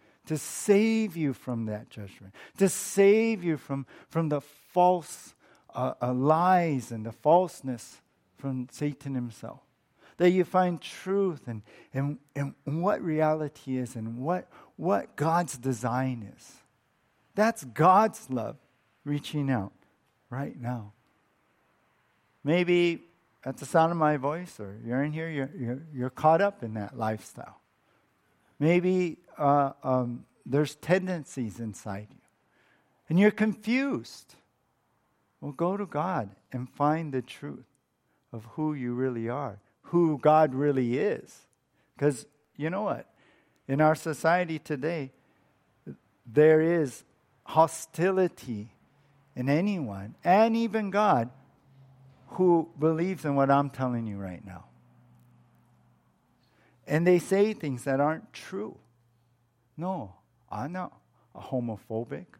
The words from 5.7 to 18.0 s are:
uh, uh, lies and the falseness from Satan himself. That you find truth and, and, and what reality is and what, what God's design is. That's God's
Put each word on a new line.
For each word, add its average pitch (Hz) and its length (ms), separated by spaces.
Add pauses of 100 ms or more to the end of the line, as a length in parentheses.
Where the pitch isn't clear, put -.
uh, 127 280
uh, 127 100
lies 156 800
and 110 140
the 110 60
falseness 151 880 (360)
from 131 340
Satan 143 440
himself. 120 460 (580)
That 175 120
you 180 140
find 180 360
truth 190 640
and, 110 160 (300)
and, 143 260 (160)
and 143 200 (100)
what 170 380
reality 156 760
is 123 200
and 113 220
what, 170 300 (280)
what 190 380
God's 160 440
design 123 800
is. - 160 (800)
That's 220 300
God's 180 640